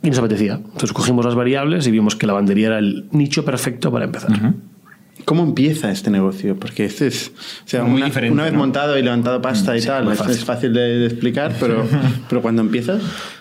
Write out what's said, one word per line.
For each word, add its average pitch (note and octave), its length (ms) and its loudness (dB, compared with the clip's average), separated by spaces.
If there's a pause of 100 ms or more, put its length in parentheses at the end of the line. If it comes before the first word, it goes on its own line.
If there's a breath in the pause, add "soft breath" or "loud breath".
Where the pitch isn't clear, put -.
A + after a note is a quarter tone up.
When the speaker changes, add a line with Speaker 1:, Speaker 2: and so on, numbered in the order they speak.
Speaker 1:
Y E3+ 60 0
nos C3 100 2
apetecía. G#2 360 2
Entonces - 380 -6
cogimos A#2+ 340 2
las A#2+ 80 0
variables C#3 520 0
y A#2 40 4
vimos G#2+ 260 4
que A2+ 100 -2
lavandería G2+ 420 2
era A2 100 0
el G2 320 -2
nicho D3 340 0
perfecto B2+ 460 -2
para A#2 140 0
empezar. - 260 -2
Speaker 2:
Ujú. A2 240 2 (720)
Speaker 3:
¿Cómo E3 180 0
empieza C#3 480 0
este G2+ 200 -2
negocio? G2 460 0
Porque A2+ 280 -6
este B2+ 240 -2
es, - 240 -6 (320 loud breath)
o - 40 -18
sea, B2 140 -2
Speaker 2:
Muy A#2+ 140 2
Speaker 3:
una, C#3 100 2
Speaker 2:
diferente, B2+ 260 0
Speaker 3:
una D3 120 2
vez D#3+ 80 0
Speaker 2:
¿no? D3 80 2
Speaker 3:
montado C#3 360 0
y C3+ 60 2
levantado A#2+ 400 0
pasta A#2+ 300 0
Speaker 2:
Mm, A#2 40 0
Speaker 3:
y A#2 40 0
Speaker 1:
sí, - 80 -2
Speaker 3:
tal, C3+ 160 0
Speaker 1:
muy G#2+ 80 0
Speaker 3:
es, G#2 60 0
Speaker 1:
fácil. A#2+ 160 0
Speaker 3:
es A#2 100 -4
fácil A#2+ 280 -2
de, A#2+ 80 2 (200)
de A#2+ 60 2
explicar, A#2+ 520 -2
pero, A#2 260 0 (220)
Speaker 2:
<laughs> A#2+ 220 -2
Speaker 3:
pero B2 140 0
cuando A2+ 200 2
empiezas A#2+ 400 0 (380 loud breath)